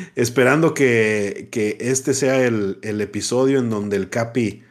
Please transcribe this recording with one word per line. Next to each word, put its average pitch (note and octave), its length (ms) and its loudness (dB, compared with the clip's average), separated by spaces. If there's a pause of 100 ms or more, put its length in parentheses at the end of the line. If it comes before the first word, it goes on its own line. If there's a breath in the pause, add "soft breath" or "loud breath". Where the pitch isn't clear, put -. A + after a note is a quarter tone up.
(160 loud breath)
esperando C3 580 2
que, G#2+ 800 0
que G#2 280 -2
este C3 340 -2
sea C3 320 2
el, G#2 360 -2
el G#2+ 200 -4
episodio B2 580 0
en A#2+ 100 0
donde G#2 280 -2
el F#2+ 120 -4
Capi A#2 600 -2